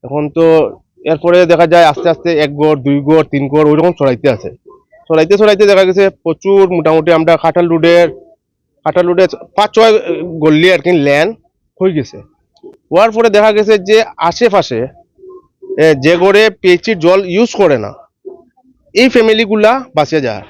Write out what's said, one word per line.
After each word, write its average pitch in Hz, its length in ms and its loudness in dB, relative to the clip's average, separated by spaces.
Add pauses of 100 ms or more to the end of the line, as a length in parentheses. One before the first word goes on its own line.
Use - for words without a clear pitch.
এখন 147 260 -6
তো 165 140 -2 (600)
এরপরে 170 420 0
দেখা 165 200 2
যায় 170 180 4
আস্তে 156 240 0
আস্তে 170 220 -4 (140)
এক 143 120 -8
ঘর, 151 200 0
দুই 139 240 -2
ঘর, 151 220 2 (100)
তিন 139 160 -4
ঘর 151 180 0
ওইরকম 156 320 0
ছড়াইতে 131 320 -2
আছে। - 200 -6 (580)
ছড়াইতে 160 300 0
ছড়াইতে 208 280 2
দেখা 190 180 4
গেছে 185 260 0
প্রচুর, 190 600 -2
মোটামুটি 160 420 0
আমরা 160 240 2
খাটাল 170 320 -2
রোডের, 170 400 2 (760)
খাটাল 175 220 -2
রোডে 175 200 0 (300)
পাঁচ 208 180 -2
ছয় 220 180 4 (300)
গল্লি 160 500 0
আর 175 60 0
কি 180 140 -2
ল্যান্ড 151 440 0 (440)
হয়ে 185 120 0
গেছে। 135 260 -8 (720)
হওয়ার 202 220 2
পরে 226 180 -2
দেখা 208 220 2
গেছে 208 260 0
যে 214 260 0 (120)
আশেপাশে, 170 720 -2 (960)
এ, 160 120 2 (100)
যে 170 120 2
ঘরে 202 340 2 (100)
পিএইচির 185 380 0
জল 180 280 2
ইউজ 196 280 -2
করে 160 240 0
না 104 140 -10 (1000)
এই 240 140 2
ফ্যামিলিগুলা 220 760 0 (100)
বাঁচে 151 260 -2
যায় 110 300 -8